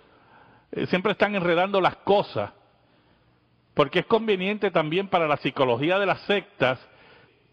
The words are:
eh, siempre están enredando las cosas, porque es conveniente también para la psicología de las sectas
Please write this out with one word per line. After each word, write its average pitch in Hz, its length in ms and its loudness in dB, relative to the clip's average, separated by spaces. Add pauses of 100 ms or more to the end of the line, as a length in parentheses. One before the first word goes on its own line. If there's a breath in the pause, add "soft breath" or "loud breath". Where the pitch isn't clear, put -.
(720 soft breath)
eh, - 160 -4
siempre 185 260 0
están 208 220 0
enredando 185 440 0
las 165 180 2
cosas, 180 540 0 (1200 soft breath)
porque 143 260 0
es 165 60 -2
conveniente 208 680 -2
también 170 360 -2
para 170 200 0
la 147 100 0
psicología 139 600 0
de 202 80 0
las 175 180 0
sectas 135 560 -2 (720 soft breath)